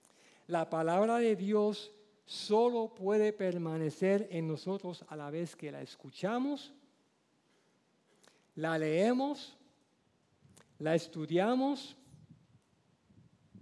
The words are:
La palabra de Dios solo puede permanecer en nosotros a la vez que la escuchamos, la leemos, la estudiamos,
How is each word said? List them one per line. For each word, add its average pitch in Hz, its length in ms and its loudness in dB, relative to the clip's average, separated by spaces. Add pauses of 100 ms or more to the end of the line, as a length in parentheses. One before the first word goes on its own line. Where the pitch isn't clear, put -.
(460)
La 165 220 0
palabra 180 500 2
de 226 160 4
Dios 208 580 0 (320)
solo 226 680 0
puede 214 380 2
permanecer 180 960 0
en 165 160 -4
nosotros 180 600 -6
a 151 80 -12
la 147 140 -10
vez 160 260 -6
que 147 160 -10
la 139 100 -12
escuchamos, 240 880 -4 (1800)
la 160 240 -2
leemos, 233 800 2 (1200)
la 156 160 0
estudiamos, 202 1040 0 (1700)